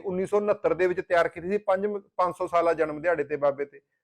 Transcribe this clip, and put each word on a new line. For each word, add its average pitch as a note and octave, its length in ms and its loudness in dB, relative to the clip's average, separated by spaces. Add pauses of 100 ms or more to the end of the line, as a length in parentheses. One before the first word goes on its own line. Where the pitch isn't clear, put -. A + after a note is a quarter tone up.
ਉੱਨੀ F#3 220 -4
ਸੌ G3+ 100 0
ਉਣੱਤਰ G#3 380 0
ਦੇ F3 120 2
ਵਿੱਚ F3+ 140 -2
ਤਿਆਰ E3+ 280 2
ਕੀਤੀ E3+ 200 -10
ਸੀ, G3+ 100 0
ਪੰਜ, G3 280 0
ਪੰਜ G3 520 -2
ਸੌ F3+ 80 -2
ਸਾਲਾ E3+ 260 2
ਜਨਮ D3+ 300 -2
ਦਿਹਾੜੇ D#3+ 220 0
ਤੇ D3 120 -6
ਬਾਬੇ C#3+ 280 0
ਤੇ। - 160 -12 (240)